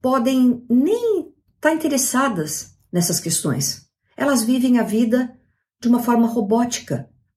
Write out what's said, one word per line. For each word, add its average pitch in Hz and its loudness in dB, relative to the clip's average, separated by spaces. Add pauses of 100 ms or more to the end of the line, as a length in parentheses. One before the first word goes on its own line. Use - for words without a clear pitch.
podem 254 2
nem 381 0 (280)
tá 311 2
interessadas 254 -2 (160)
nessas 175 0
questões. - -4 (280)
Elas 269 0
vivem 247 2
a 220 2
vida 226 0 (420)
de 233 -2
uma 233 4
forma 233 2
robótica, 226 -2 (280)